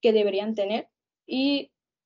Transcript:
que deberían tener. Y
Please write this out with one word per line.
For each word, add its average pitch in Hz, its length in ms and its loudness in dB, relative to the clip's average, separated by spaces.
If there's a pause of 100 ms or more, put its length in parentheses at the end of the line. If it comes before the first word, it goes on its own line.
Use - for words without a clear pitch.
que 233 100 4
deberían 208 440 0
tener. 208 340 -4 (380)
Y 269 440 -2 (340)